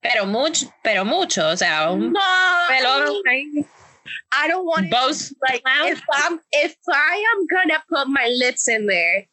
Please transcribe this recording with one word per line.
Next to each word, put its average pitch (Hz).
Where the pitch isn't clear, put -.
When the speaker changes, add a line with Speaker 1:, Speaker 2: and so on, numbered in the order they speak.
Speaker 1:
Pero 233
much-, 262
pero 196
mucho, 220
o 165
sea, 160
un 208
Speaker 2:
No, 403
Speaker 1:
pelo 277
Speaker 2:
I, 294
I 294
don't 359
want 320
it, -
Speaker 1:
Bows 269
Speaker 2:
like, 254
Speaker 1:
down. 285
Speaker 2:
if 339
I'm, 320
if 302
I 320
am 381
gonna 349
put 277
my 269
lips 247
in 220
there 185